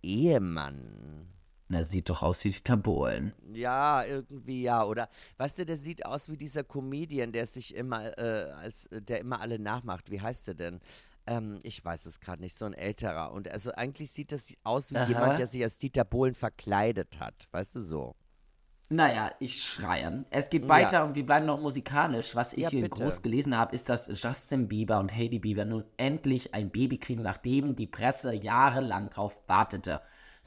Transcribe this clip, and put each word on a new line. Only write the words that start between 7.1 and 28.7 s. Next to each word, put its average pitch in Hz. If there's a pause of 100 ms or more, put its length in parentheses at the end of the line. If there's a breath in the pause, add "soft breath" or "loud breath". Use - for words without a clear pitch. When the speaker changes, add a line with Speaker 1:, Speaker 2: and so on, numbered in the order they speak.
Speaker 1:
der 113
sich -
immer, 113
äh, 107
als, 85
der 110
immer 123
alle 113
nachmacht. 107
Wie 101
heißt 117
der 95
denn? 87 (460 loud breath)
Ähm, 110
ich -
weiß 85
es -
grad 87
nicht, 90
so -
ein 101
älterer. 87
Und 98
also 107
eigentlich 135
sieht -
das - (100)
aus 127
wie -
Speaker 2:
Aha. 123
Speaker 1:
jemand, 123
der 127
sich 127
als 113
Dieter 127
Bohlen 127
verkleidet 101
hat. -
Weißt -
du, 123
so. 76 (720)
Speaker 2:
Naja, 131 (100)
ich 127
schreie. 87
Es 180
geht 160
Speaker 1:
Ja. 139
Speaker 2:
weiter 156
und 147
wir 143
bleiben 151
noch 147
musikalisch. 139
Was 117
ich 127
Speaker 1:
Ja, 131
Speaker 2:
hier -
Speaker 1:
bitte. -
Speaker 2:
groß -
gelesen 123
habe, 117
ist, -
dass 120 (160)
Justin 123
Bieber 107
und 98
Hailey 113
Bieber 104
nun 110 (140)
endlich 135
ein 101
Baby 127
kriegen, 117
nachdem 131
die 110
Presse 127
jahrelang 113